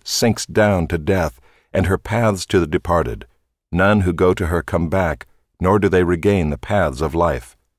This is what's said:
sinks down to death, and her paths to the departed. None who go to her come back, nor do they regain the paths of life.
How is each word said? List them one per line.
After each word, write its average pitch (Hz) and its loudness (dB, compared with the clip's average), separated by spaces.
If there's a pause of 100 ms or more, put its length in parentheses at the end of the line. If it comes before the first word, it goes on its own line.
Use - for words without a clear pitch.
sinks - -2
down 95 0
to 87 -2
death, 80 -2 (320)
and 85 0
her 92 0
paths 107 -2
to 98 0
the 85 2
departed. 80 -2 (420)
None 98 2
who 90 0
go 92 2
to 90 -4
her 85 -2
come 85 -4
back, 82 -4 (320)
nor 92 2
do 98 2
they 90 4
regain 87 2
the 71 -6
paths 80 -2
of 78 -4
life. 82 -2 (220)